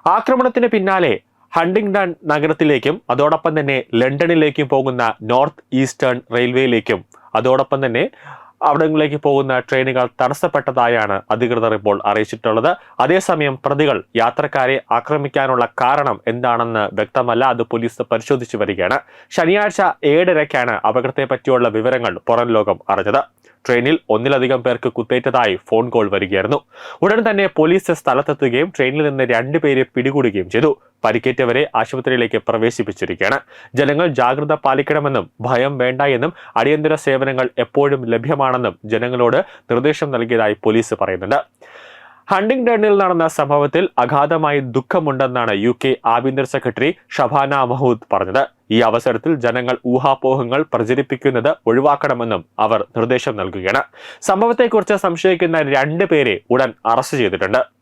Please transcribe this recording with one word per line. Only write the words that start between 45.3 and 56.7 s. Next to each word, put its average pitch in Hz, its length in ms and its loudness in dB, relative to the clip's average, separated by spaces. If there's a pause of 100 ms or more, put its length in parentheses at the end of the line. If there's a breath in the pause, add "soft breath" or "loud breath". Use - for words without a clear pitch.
യു 123 80 2 (100)
കെ 135 100 2 (220)
ആഭ്യന്തര 131 400 -2
സെക്രട്ടറി 131 360 -2 (260 soft breath)
ഷബാന 139 440 0 (120)
മഹൂദ് 127 400 0
പറഞ്ഞത്. 98 300 0 (320)
ഈ 113 40 4 (100)
അവസരത്തിൽ 117 440 0 (120)
ജനങ്ങൾ 123 300 -2 (180)
ഊഹാപോഹങ്ങൾ 131 680 0 (120)
പ്രചരിപ്പിക്കുന്നത് 127 800 0 (200)
ഒഴിവാക്കണമെന്നും 123 720 0 (220)
അവർ 110 160 2 (160)
നിർദ്ദേശം 120 440 0
നൽകുകയാണ്. 95 420 -2 (480 loud breath)
സംഭവത്തെക്കുറിച്ച് 220 640 2 (100)
സംശയിക്കുന്ന 170 540 0 (160)
രണ്ട് 151 360 2
പേരെ 127 240 2 (180)
ഉടൻ 131 180 2 (200)